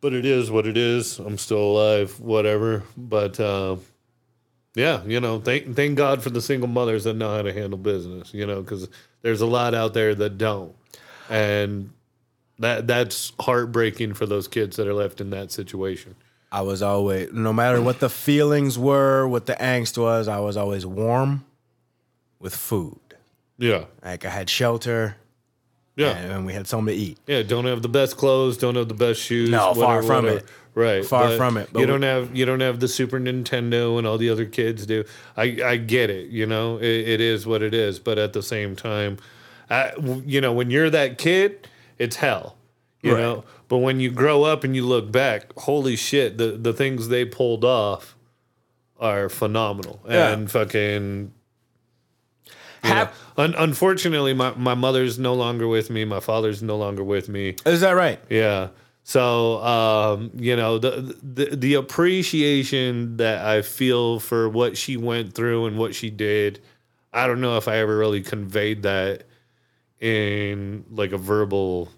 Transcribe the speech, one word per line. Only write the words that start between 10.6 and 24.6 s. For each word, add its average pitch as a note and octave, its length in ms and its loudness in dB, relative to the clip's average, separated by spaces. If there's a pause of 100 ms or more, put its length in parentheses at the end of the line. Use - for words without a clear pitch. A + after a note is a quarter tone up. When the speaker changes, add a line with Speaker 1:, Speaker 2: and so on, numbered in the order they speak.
Speaker 1:
And G#2 640 0 (680)
that, A2+ 280 -2
that's A#2+ 520 0
heartbreaking A#2 760 0
for G#2+ 120 -4
those G2+ 220 -2
kids G#2 300 -2
that G#2+ 100 -2
are G2+ 60 -2
left G2+ 280 -2
in G2 100 -8
that G2 200 -8
situation. F#2+ 640 -8 (360)
Speaker 2:
I G2+ 100 -4
was G2 200 -2
always, G2+ 520 0
no A2 180 0
matter A#2+ 300 4
what B2 180 0
the C3 100 2
feelings D3 680 2
were, C3+ 480 4
what B2 180 -2
the B2+ 100 -2
angst B2 420 -2
was, A2+ 300 2
I G#2 120 -2
was G#2 160 -2
always G2+ 300 -2
warm A#2+ 580 0 (960)
with F#2+ 160 -10
food. - 440 -6 (580)
Speaker 1:
Yeah. G#2+ 280 0 (180)
Speaker 2:
Like, F2+ 220 -10
I F#2+ 40 -6
had F#2 200 -8
shelter. A#2 680 -2 (800)